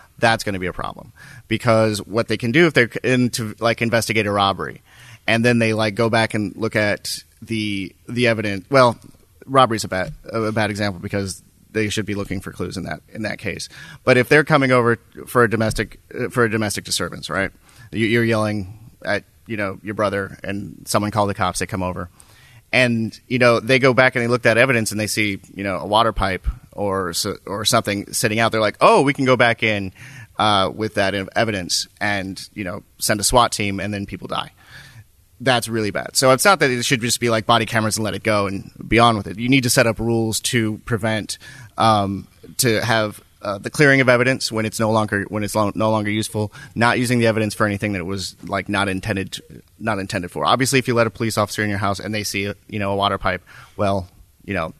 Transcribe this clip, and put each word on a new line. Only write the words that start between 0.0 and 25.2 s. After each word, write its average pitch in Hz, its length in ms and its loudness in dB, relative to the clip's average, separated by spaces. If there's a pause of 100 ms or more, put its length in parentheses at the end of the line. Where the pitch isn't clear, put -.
that's 113 260 2
gonna 101 140 -4
be 90 80 -4
a 85 60 -4
problem. - 400 -10 (360)
Because 110 580 2
what 110 220 -2
they 107 80 -2
can 117 160 -2
do 170 140 6
if 143 80 2
they're 120 160 4
c-, - 120 -10
in 127 280 2
to, 107 300 -6
like, 113 200 0
investigate 113 460 0
a 104 60 -2
robbery, 95 500 -2 (440)
and 113 180 2
then 120 160 4
they, 113 120 2
like, 110 220 0
go 113 160 2
back 113 240 0
and 104 220 -4
look 110 200 -4
at 104 400 -2 (240)
the, 107 540 -4 (140)
the 120 180 0
evidence, 104 440 -2
well, 127 280 6 (480)
robbery's 127 380 2
a - 40 -8
bad, 92 240 -2 (120)
a 110 280 -4
bad 107 180 0
example 101 300 -4
because 98 420 -6 (300)
they 107 160 0
should 104 160 -4
be 104 100 -6
looking 98 260 -6
for 90 120 -12
clues - 240 -8
in 90 80 -8
that, 80 160 -10 (120)
in 110 100 -10
that 104 160 -6
case. - 300 -8 (360)
But 123 120 6
if 123 120 2
they're 147 160 6
coming 135 280 2
over 117 260 2 (280)
for 120 180 4
a 104 60 4
domestic, 110 500 -2 (120)
uh, 123 160 -6
for 123 160 0
a 107 60 2
domestic 104 340 -4
disturbance, 90 460 -6
right? 92 200 -2 (420)
You, 107 140 -2
you're 117 180 2
yelling 107 680 -2 (140)
at, 101 200 -2 (220)
you 113 100 -10
know, 98 260 -4
your 104 120 -8
brother, 98 500 -2
and - 420 -8
someone 104 260 0
called 104 180 2
the 98 40 -2
cops, 92 260 -2
they 92 60 -4
come 95 160 -6
over. 90 280 -6 (640)
And, 117 540 0
you 123 120 -2
know, 120 200 6
they 127 220 2
go 131 140 4
back 127 200 4
and 120 80 0
they 117 60 0
look 120 120 2
at 113 140 4
that 110 40 2
evidence 120 340 2
and 104 80 -4
they 107 80 -4
see, 104 320 -2 (140)